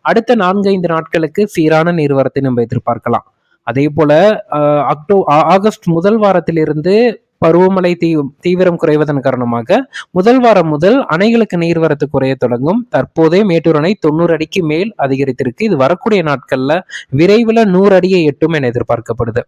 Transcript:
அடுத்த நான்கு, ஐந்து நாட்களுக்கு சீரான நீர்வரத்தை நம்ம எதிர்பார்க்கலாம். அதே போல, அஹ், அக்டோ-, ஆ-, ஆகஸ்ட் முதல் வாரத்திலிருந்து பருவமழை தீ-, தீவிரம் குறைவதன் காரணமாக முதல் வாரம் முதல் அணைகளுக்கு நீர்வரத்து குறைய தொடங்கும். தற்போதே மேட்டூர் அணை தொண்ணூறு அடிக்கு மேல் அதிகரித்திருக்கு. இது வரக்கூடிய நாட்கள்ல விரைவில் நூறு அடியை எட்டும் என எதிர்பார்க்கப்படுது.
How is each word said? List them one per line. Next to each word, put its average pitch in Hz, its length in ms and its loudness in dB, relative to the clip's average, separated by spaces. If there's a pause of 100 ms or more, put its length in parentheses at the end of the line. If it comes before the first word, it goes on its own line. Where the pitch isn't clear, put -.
அடுத்த 220 340 0
நான்கு, 196 340 0
ஐந்து 185 180 -2
நாட்களுக்கு 160 600 -2
சீரான 160 440 0
நீர்வரத்தை 143 500 0
நம்ம 127 200 -2
எதிர்பார்க்கலாம். 117 720 -4 (300)
அதே 131 240 -2
போல, 156 640 2
அஹ், 147 400 0
அக்டோ-, 175 380 0
ஆ-, 151 140 4
ஆகஸ்ட் 190 440 0
முதல் 175 300 0
வாரத்திலிருந்து 180 1000 0 (280)
பருவமழை 180 540 2
தீ-, 160 280 -2 (120)
தீவிரம் 180 400 0
குறைவதன் 151 400 0
காரணமாக 123 680 -2 (240)
முதல் 226 280 2
வாரம் 208 280 2
முதல் 180 380 0
அணைகளுக்கு 208 520 0
நீர்வரத்து 165 540 -2
குறைய 135 240 -2
தொடங்கும். 135 540 -2
தற்போதே 160 540 0
மேட்டூர் 165 320 0
அணை 160 200 0
தொண்ணூறு 165 380 0
அடிக்கு 160 300 -4
மேல் 165 340 -4
அதிகரித்திருக்கு. 135 680 -4
இது 208 140 0
வரக்கூடிய 180 460 0
நாட்கள்ல 139 560 -2 (300)
விரைவில் 220 560 2
நூறு 196 300 4
அடியை 185 280 2
எட்டும் 156 300 -2
என 139 160 -2
எதிர்பார்க்கப்படுது. 117 760 -4